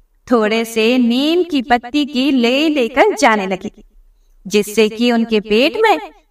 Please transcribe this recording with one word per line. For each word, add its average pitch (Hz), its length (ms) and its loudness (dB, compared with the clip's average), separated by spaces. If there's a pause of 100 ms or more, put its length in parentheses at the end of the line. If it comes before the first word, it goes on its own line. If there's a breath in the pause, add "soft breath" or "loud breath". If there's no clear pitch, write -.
(300)
थोड़े 226 340 0
से 226 340 0
नीम 269 440 0
की 302 200 -4
पत्ती 247 420 -2
की 269 260 -2
ले 262 380 0
लेकर 262 460 0
जाने 214 320 2
लगी, 190 260 -8 (720)
जिससे 208 420 0
कि 233 240 -2
उनके 226 280 0
पेट 220 360 0
में 415 220 2 (320)